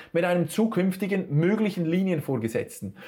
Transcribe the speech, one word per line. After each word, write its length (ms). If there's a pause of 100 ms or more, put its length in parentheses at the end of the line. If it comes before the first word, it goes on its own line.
(120)
mit 120
einem 240
zukünftigen 800
möglichen 560
Linienvorgesetzten. 1080 (120)